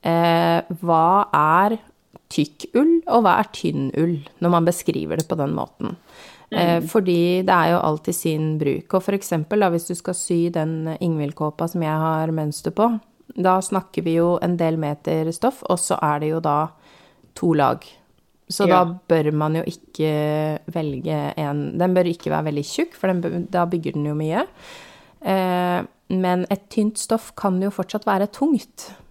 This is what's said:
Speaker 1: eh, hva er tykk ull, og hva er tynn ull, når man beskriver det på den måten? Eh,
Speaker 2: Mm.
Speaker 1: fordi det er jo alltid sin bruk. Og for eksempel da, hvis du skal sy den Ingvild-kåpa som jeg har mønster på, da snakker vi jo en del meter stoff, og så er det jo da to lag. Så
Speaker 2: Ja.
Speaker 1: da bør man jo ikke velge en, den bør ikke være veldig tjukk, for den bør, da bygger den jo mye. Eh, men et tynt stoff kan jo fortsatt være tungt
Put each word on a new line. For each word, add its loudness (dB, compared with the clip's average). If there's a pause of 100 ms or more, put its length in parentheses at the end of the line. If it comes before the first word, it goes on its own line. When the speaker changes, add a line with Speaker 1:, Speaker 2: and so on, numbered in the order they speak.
Speaker 1:
eh, 2 (220)
hva 4
er 4 (520)
tykk -4 (100)
ull, 4
og 4
hva 4
er -2
tynn -4
ull, 0 (240)
når 2
man 4
beskriver -2
det -4
på -2
den -2
måten? -6 (560)
Eh, 2
Speaker 2:
Mm. -8
Speaker 1:
fordi 2
det 0
er 4
jo 2
alltid -2
sin -2
bruk. -2
Og 2
for -2
eksempel -2
da, 4
hvis -2
du -6
skal -8
sy 0
den -4
Ingvild-kåpa -2
som -4
jeg -2
har 0
mønster -4
på, 0 (360)
da 2
snakker -4
vi 0
jo 2
en 0
del 0
meter -2
stoff, -2
og 2
så 0
er 0
det -2
jo -2
da 0 (680)
to 2
lag. 2 (680)
Så 2
Speaker 2:
Ja. 6
Speaker 1:
da -4 (100)
bør 2
man 0
jo -2
ikke -2 (120)
velge -4
en, -4
den 2
bør 4
ikke -4
være 0 (100)
veldig -4
tjukk, -4
for -4
den 0
bør, -4
da 0
bygger -4
den -4
jo -2
mye. -2 (800)
Eh, 0 (280)
men 0
et -4
tynt 0
stoff -4
kan 0
jo 0
fortsatt -6
være 2
tungt -2 (180)